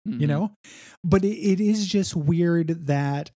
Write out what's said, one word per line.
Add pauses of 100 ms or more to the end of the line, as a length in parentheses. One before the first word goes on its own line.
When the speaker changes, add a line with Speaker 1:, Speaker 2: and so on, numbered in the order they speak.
Speaker 1:
you
Speaker 2:
Mm-hmm.
Speaker 1:
know? (500)
But
it,
it
is
just
weird
that